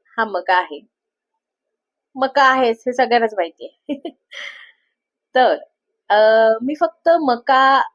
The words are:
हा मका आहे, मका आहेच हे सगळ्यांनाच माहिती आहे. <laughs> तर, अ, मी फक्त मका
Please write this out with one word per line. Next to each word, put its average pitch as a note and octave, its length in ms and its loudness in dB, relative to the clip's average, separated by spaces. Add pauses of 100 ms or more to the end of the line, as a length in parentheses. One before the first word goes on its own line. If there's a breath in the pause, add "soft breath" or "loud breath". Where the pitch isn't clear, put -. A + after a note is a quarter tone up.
(180)
हा A3+ 60 -4
मका F#3 300 -4
आहे, D#3+ 260 -2 (1300)
मका C4+ 280 -2
आहेच B3+ 440 0
हे B3 60 -2
सगळ्यांनाच A#3 420 0
माहिती E3+ 320 -6
आहे. - 220 -20
<laughs> D4 300 -12 (1160 loud breath)
तर, A#3 240 2 (500)
अ, G#3 100 2 (440)
मी C#4 120 -6
फक्त E4 340 -4
मका C4+ 720 2 (120)